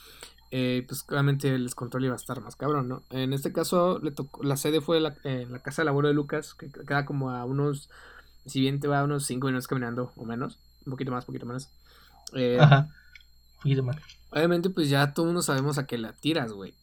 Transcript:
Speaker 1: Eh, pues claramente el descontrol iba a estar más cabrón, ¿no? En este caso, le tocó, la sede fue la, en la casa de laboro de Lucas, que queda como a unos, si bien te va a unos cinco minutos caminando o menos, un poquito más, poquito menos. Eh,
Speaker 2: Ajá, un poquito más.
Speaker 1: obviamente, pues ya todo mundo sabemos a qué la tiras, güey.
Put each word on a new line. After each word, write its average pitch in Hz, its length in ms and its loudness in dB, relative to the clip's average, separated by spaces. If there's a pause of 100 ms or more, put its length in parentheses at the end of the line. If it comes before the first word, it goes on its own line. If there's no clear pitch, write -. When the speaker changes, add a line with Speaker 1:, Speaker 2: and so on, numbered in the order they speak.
(500)
Speaker 1:
Eh, 127 360 0
pues - 160 -10
claramente 139 520 2
el 127 80 -2
descontrol 127 420 -6
iba 127 80 0
a 113 40 -6
estar 123 240 -8
más - 160 -16
cabrón, 135 320 -2
¿no? 135 200 -8
En 131 220 -2
este 139 220 -4
caso, 175 500 2
le 151 80 -2
tocó, 143 320 -10
la 139 140 0
sede 151 240 2
fue 160 180 2
la, 151 240 -2
en 127 300 -4
la 127 60 -10
casa 139 220 -4
de 160 60 2
laboro 143 220 4
de 147 40 4
Lucas, 151 400 -2
que 143 160 -16
queda 143 360 -4
como 139 260 -2
a 123 140 -6
unos, 143 440 -2 (560)
si 135 160 -2
bien 139 180 2
te 147 80 -2
va 143 120 4
a 143 40 2
unos 143 220 0
cinco 127 220 -2
minutos 127 200 -2
caminando 123 480 -4
o - 100 -14
menos, 117 340 -8 (260)
un 139 60 -8
poquito 131 200 -4
más, 123 140 -6
poquito 131 200 -10
menos. 127 240 -8 (640)
Eh, 123 280 2
Speaker 2:
Ajá, 147 280 8 (680)
un - 60 -20
poquito 135 200 2
más. 123 140 -2 (340)
Speaker 1:
obviamente, 175 380 2
pues 175 200 0
ya 143 240 4
todo 165 120 0
mundo 170 160 0
sabemos 143 360 0
a 135 100 -2
qué 120 100 -4
la 110 160 -6
tiras, 143 400 -2
güey. 95 300 -12